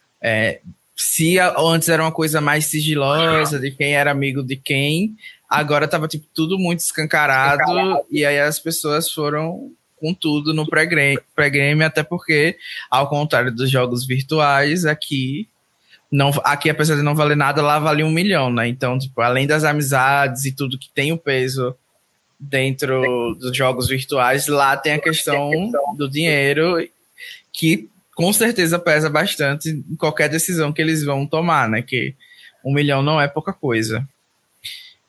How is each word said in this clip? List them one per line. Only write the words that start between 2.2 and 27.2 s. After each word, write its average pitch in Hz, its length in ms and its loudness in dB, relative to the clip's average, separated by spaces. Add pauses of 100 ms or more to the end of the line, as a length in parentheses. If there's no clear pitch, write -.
mais 151 260 0
sigilosa, 151 920 0
de 135 140 -4
quem 143 240 0
era 143 140 4
amigo 139 320 -2
de 131 140 -6
quem, 151 600 0 (320)
agora 147 400 2
tava, 160 180 -2
tipo, 156 260 -8
tudo 160 260 -2
muito 175 220 -2
escancarado, 151 1300 0
e 147 140 0
aí 143 140 2
as 147 220 0
pessoas 160 500 -4
foram 156 600 -6 (240)
com 160 180 -4
tudo 151 400 -2
no 156 140 -2
pré-game, 143 500 2 (160)
pré-game, 147 480 2
até 156 220 0
porque, 165 520 0 (340)
ao 135 180 2
contrário 143 420 0
dos 123 200 -2
jogos 127 360 0
virtuais, 143 800 0
aqui, 147 640 -4 (640)
não, 139 200 2 (140)
aqui, 143 240 0
apesar 151 280 2
de 143 60 0
não 147 120 2
valer 147 220 2
nada, 143 260 2
lá 147 160 2
valia 151 260 2
um 156 60 0
milhão, 160 420 0
né? 117 160 0
Então, 123 300 -2
tipo, 135 240 -6
além 127 240 2
das 151 180 2
amizades 139 800 2
e 135 80 -2
tudo 135 260 -6
que - 120 -18
tem 143 200 -2
o 165 60 0
peso 131 580 -2 (640)
dentro 131 960 -2
dos 123 200 -8
jogos 127 320 0
virtuais, 131 580 0
lá 139 300 2
tem 147 160 -2
a 143 80 0
questão 147 500 -2 (460)
do 143 140 -4
dinheiro, 151 760 0 (640)